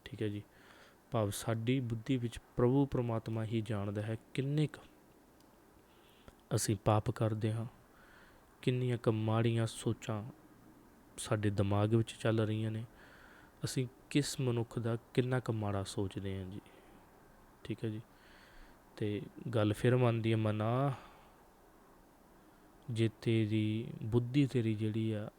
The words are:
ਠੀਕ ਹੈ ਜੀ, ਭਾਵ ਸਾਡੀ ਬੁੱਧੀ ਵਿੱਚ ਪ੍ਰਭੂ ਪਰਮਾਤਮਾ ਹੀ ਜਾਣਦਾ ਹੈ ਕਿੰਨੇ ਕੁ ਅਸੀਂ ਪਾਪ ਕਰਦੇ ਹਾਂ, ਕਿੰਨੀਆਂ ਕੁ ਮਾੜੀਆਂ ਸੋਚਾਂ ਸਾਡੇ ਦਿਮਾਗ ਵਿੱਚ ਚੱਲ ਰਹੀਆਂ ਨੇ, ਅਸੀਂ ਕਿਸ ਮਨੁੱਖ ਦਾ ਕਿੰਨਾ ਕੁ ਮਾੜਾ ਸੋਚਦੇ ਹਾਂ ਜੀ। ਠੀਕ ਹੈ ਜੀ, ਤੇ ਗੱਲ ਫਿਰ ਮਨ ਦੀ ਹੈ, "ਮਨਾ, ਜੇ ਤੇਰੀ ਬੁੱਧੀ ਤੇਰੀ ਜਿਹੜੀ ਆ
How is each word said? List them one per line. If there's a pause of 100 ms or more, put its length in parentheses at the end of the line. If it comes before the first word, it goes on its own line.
ਠੀਕ
ਹੈ
ਜੀ, (680)
ਭਾਵ
ਸਾਡੀ
ਬੁੱਧੀ
ਵਿੱਚ (180)
ਪ੍ਰਭੂ
ਪਰਮਾਤਮਾ
ਹੀ
ਜਾਣਦਾ
ਹੈ (180)
ਕਿੰਨੇ
ਕੁ (1700)
ਅਸੀਂ
ਪਾਪ
ਕਰਦੇ
ਹਾਂ, (960)
ਕਿੰਨੀਆਂ
ਕੁ
ਮਾੜੀਆਂ
ਸੋਚਾਂ (920)
ਸਾਡੇ
ਦਿਮਾਗ
ਵਿੱਚ
ਚੱਲ
ਰਹੀਆਂ
ਨੇ, (800)
ਅਸੀਂ (240)
ਕਿਸ
ਮਨੁੱਖ
ਦਾ (180)
ਕਿੰਨਾ
ਕੁ
ਮਾੜਾ
ਸੋਚਦੇ
ਹਾਂ
ਜੀ। (1040)
ਠੀਕ
ਹੈ
ਜੀ, (960)
ਤੇ (320)
ਗੱਲ
ਫਿਰ
ਮਨ
ਦੀ
ਹੈ,
"ਮਨਾ, (2000)
ਜੇ (120)
ਤੇਰੀ (160)
ਬੁੱਧੀ
ਤੇਰੀ
ਜਿਹੜੀ
ਆ